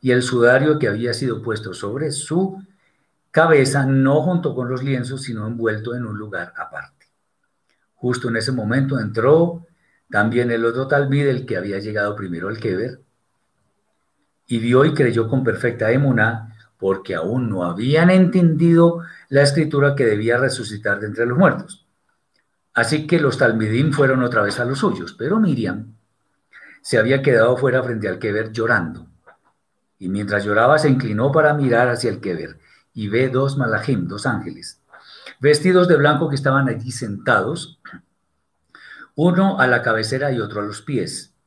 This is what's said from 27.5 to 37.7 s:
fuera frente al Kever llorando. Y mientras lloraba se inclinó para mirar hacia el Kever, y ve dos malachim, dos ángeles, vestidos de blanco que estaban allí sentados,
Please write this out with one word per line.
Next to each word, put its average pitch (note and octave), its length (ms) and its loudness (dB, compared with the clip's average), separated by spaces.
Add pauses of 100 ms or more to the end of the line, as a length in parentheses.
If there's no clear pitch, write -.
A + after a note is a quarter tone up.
fuera B2 260 0
frente A2 260 -6
al F#2 100 -6
Kever A2 320 -4
llorando. A2 560 -2 (920)
Y F#2 100 -8
mientras G2+ 360 -2
lloraba A#2 340 4
se D#3 100 2
inclinó A#2+ 420 0
para D3+ 240 4
mirar B2+ 340 2
hacia A#2+ 220 -2
el F#2+ 100 -8
Kever, F2 380 -8 (360)
y G#2+ 140 -6
ve B2 200 0
dos C3+ 280 0
malachim, A2 520 -2
dos G2+ 180 -6
ángeles, F2+ 540 -8 (600)
vestidos F3+ 480 4
de E3 80 6
blanco D3 320 2
que C#3 60 -2
estaban C3+ 340 0
allí A2+ 220 -6
sentados, A2 880 -4 (1400)